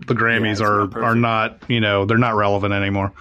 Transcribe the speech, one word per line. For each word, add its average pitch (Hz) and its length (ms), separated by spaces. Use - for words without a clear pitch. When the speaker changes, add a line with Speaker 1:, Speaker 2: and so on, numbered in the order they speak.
Speaker 1:
the 123 80
Grammys 113 300
Speaker 2:
Yeah, 107 60
it's 101 100
Speaker 1:
are, 104 180
Speaker 2:
not 101 120
perfect. 117 140
Speaker 1:
are 117 100
not, 113 520
you 117 120
know, 101 260
they're 113 120
not 117 160
relevant 101 400
anymore. 98 480